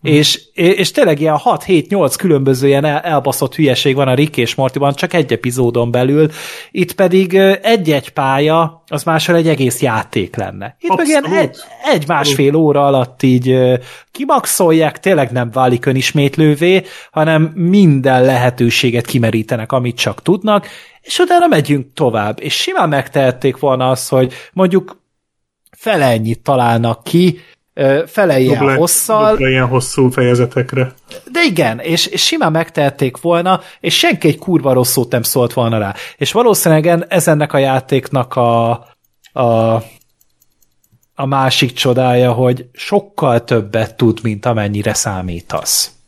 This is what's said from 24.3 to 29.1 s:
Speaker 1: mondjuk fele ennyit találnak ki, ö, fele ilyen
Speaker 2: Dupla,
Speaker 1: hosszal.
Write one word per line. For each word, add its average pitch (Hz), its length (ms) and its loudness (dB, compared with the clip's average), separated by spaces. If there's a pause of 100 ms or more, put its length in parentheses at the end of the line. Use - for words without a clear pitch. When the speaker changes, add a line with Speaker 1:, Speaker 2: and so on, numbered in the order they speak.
Speaker 1:
mondjuk 185 460 0 (760)
fele 180 280 0
ennyit 113 380 0
találnak 117 600 0
ki, 175 360 2 (340)
ö, 139 340 0
fele 165 320 2
ilyen 131 200 2
Speaker 2:
Dupla, 135 160 2
Speaker 1:
hosszal. 214 560 0